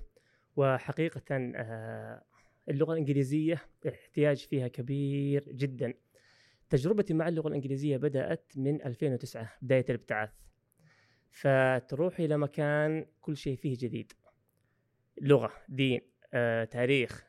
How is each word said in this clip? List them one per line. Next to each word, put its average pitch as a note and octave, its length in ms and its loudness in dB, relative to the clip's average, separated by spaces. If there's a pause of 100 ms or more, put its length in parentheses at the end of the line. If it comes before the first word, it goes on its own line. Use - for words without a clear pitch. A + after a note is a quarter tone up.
(560)
وحقيقة، C#3 760 0
آه، A2+ 920 -6 (460)
اللغة D3+ 240 2
الإنجليزية D3+ 680 0 (220)
الاحتياج D3 640 0
فيها B2+ 220 -2
كبير C#3 840 -2
جدا. C3 420 -4 (760)
تجربتي E3+ 440 2
مع D#3+ 140 2
اللغة D#3+ 200 -2
الإنجليزية C#3 480 0
بدأت C#3 600 -2
من C#3 300 0
ألفين C3+ 260 -2
وتسعة، A#2+ 400 -8 (100)
بداية B2+ 260 4
الابتعاث. A2 420 -4 (1000)
فتروح C3+ 880 2
إلى D3+ 180 2
مكان D3+ 680 0 (140)
كل D3+ 160 -4
شيء C3+ 200 -4
فيه C3 240 -4
جديد، A#2 320 -6 (1080)
لغة، C#3 320 4 (160)
دين، C3 320 0 (340)
آه، A#2 300 0
تاريخ، B2 640 0